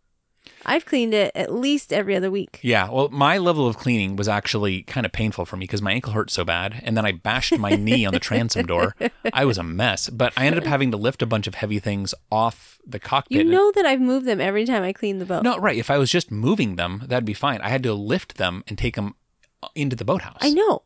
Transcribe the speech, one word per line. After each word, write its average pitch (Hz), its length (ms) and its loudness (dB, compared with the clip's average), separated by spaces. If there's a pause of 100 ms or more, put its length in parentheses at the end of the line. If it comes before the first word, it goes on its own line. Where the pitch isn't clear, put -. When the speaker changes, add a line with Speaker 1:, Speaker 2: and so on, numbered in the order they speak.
(680)
Speaker 1:
I've - 200 0
cleaned 233 280 2
it 202 200 4
at - 180 -2
least 269 400 0
every 196 240 0
other 185 140 0
week. 196 320 -6
Speaker 2:
Yeah, 104 280 2
well, 135 200 2
my 143 280 4
level 165 300 2
of 110 80 0
cleaning 101 400 0
was 101 120 -2
actually 104 540 0
kinda - 280 -4
painful 104 340 -2
for - 120 -8
me 92 100 -6
'cause 101 160 -4
my 98 100 2
ankle 117 200 -2
hurt 107 180 -2
so 90 140 -2
bad, 95 400 -2
and 113 120 0
then 110 80 2
I 101 80 2
bashed 117 460 -2
my 101 120 -2
knee 107 360 2
on 95 80 0
the - 60 -2
transom - 460 0
door. 87 280 2 (200)
Speaker 1:
<laughs> - 180 -4
Speaker 2:
I 135 120 2
was 113 140 2
a 85 40 -4
mess, 101 460 -2
but 120 280 -2
I 131 100 4
ended 160 160 2
up 160 60 -4
having 139 220 2
to 110 60 -2
lift 113 260 -2
a 120 40 0
bunch 110 200 0
of 95 100 -8
heavy 104 220 -2
things 98 360 -4 (160)
off 113 560 -2
the 123 120 -10
cockpit. - 380 -2
Speaker 1:
You 311 80 4
know 381 280 6
that 403 140 2
I've 269 140 2
moved 254 260 2
them 208 140 0
every 196 240 0
time 233 180 0
I 185 100 -2
clean 196 260 -4
the 180 80 -6
boat. 180 160 -2
Speaker 2:
No, 226 160 0
right. 180 180 0
If 117 140 -2
I 143 80 4
was 135 120 2
just 175 200 0
moving 113 460 0
them, 90 300 -4
that'd 123 200 0
be 104 80 -2
fine. 135 260 -2
I 101 80 -4
had 131 160 0
to 113 100 0
lift 107 420 -4
them 92 300 -2
and 107 120 -8
take 120 200 -2
'em 101 160 -4 (600)
into 135 220 -2
the 104 80 -8
boathouse. - 380 -2
Speaker 1:
I 294 80 4
know. 381 360 4